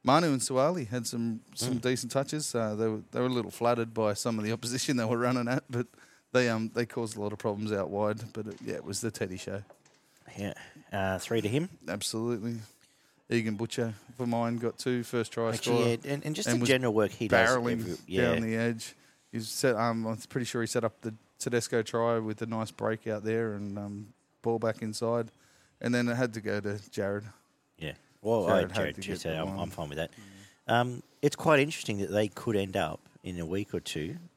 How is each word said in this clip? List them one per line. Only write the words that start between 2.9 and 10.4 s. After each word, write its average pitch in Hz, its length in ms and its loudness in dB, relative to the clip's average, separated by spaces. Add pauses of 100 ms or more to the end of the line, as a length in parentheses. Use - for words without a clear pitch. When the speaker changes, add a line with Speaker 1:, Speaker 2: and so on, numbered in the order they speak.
Speaker 1:
they 117 100 -2
were 127 60 4
a - 20 2
little 117 220 0
flattered 117 420 2
by 107 200 2
some 113 240 0
of 107 60 -2
the 107 80 0
<laughs> 117 60 0
opposition 123 400 -2
they 113 80 2
were 117 120 2
running 123 300 2
at, 127 220 0
but 123 180 -2 (460)
they, 127 160 6
um, 110 240 0
they 117 120 2
caused 113 300 -6
a 107 60 -6
lot 104 100 -2
of 104 80 -8
problems 107 320 -2
out 98 180 0
wide. 107 440 -2
But, 110 140 -8
it, 104 80 -10 (100)
yeah, 107 100 -4
it - 80 -8
was 98 180 -6
the 113 100 -2
Teddy 92 260 -6
show. 98 260 -8 (760)
Speaker 2:
Yeah. 98 160 -4 (380)